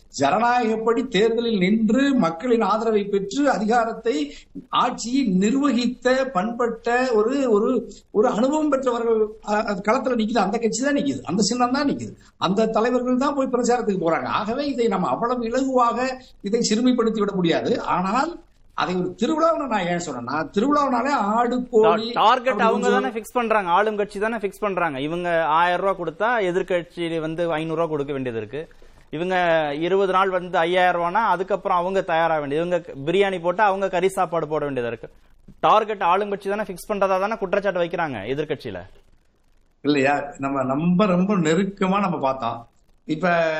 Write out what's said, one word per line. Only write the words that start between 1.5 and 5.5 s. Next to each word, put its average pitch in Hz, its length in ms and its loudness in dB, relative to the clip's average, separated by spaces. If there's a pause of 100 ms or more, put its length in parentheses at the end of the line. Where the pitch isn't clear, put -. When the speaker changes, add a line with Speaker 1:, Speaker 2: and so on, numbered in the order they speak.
Speaker 1:
நின்று 226 580 2
மக்களின் 233 460 0
ஆதரவை 214 420 0
பெற்று 202 460 0
அதிகாரத்தை, 233 840 0 (360)
ஆட்சியை 247 580 0
நிர்வகித்த 254 1040 0